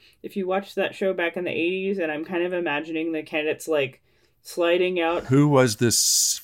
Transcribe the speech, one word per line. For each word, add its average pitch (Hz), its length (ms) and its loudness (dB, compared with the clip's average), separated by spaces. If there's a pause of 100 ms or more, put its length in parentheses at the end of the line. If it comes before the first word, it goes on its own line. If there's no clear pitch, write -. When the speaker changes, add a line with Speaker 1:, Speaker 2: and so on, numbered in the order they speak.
(240)
Speaker 1:
If - 120 -12
you 190 120 -2
watched 196 280 -2
that 196 200 -2
show 190 180 0
back 170 240 -2
in 180 60 -4
the 170 80 -4
eighties, 190 480 -2
and 160 120 -2
I'm 151 140 -6
kind 175 180 -2
of 180 80 -2
imagining 160 600 -2
the 156 100 -4
candidates, 156 460 -4
like, 139 340 0 (400)
sliding 180 580 0
out. 170 260 0
Speaker 2:
Who 143 220 6
was 127 280 4
this - 680 2